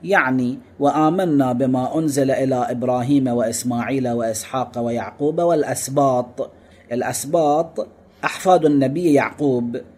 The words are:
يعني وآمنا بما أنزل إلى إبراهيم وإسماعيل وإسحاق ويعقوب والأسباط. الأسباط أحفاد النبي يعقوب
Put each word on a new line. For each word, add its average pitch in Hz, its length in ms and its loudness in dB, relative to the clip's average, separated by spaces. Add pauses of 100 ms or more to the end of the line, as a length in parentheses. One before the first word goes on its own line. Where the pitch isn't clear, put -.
يعني 131 540 0 (220)
وآمنا 147 720 2
بما 127 440 0
أنزل 143 340 0
إلى 131 240 0
إبراهيم 123 720 0
وإسماعيل 120 840 -2
وإسحاق 120 680 -4
ويعقوب 120 640 -4
والأسباط. 135 1080 0 (400)
الأسباط 147 960 -2 (360)
أحفاد 180 420 2
النبي 147 480 2
يعقوب 123 640 0 (200)